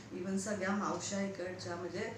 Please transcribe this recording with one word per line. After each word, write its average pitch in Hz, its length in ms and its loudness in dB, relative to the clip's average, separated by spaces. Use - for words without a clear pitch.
even 190 240 0
सगळ्या 190 320 2
मावश्या 196 500 2
इकडच्या, 180 560 -2
म्हणजे 180 420 -2